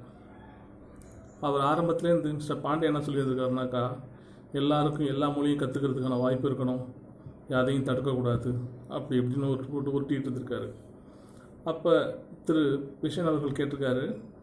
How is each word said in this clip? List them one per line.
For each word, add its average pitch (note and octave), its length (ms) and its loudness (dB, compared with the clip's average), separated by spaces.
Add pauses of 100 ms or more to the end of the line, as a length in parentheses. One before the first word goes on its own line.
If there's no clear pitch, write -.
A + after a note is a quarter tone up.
(1400)
அவர் C#3+ 200 2
ஆரம்பத்திலே E3 480 4
இருந்து D3+ 240 4
மிஸ்டர் D3 280 -4
பாண்டே D3+ 200 0
என்ன D3+ 180 4
சொல்லியிருந்திருக்காருனாக்கா, B2+ 840 0 (680)
எல்லாருக்கும் D3 540 2
எல்லா C#3 220 2
மொழியும் C#3+ 300 2
கத்துக்கிறதுக்கான C3 600 0
வாய்ப்பு B2+ 300 2
இருக்கணும், B2+ 320 0 (680)
யாரையும் C3 340 4
தடுக்கக்கூடாது, B2+ 680 0 (380)
அப்படி C3 320 0
இப்படின்னு C#3 300 0
ஒரு B2+ 160 0
போட்டு C#3 280 -2
உருட்டிட்டு C3+ 340 0
இருந்திருக்காரு. A#2+ 400 -4 (960)
அப்ப E3 320 2 (480)
திரு D#3 180 4 (400)
விஷன் E3 280 0
அவர்கள் C#3+ 280 0
கேட்டிருக்காரு, C3+ 460 0 (400)